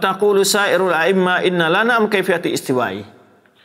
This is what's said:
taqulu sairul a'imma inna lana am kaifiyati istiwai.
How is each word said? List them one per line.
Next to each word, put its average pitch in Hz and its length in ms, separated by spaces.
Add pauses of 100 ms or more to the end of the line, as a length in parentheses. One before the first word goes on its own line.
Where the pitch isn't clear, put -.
taqulu 196 420
sairul 190 480
a'imma 180 540
inna 170 260
lana 226 300
am 214 100
kaifiyati 185 400
istiwai. 107 540 (600)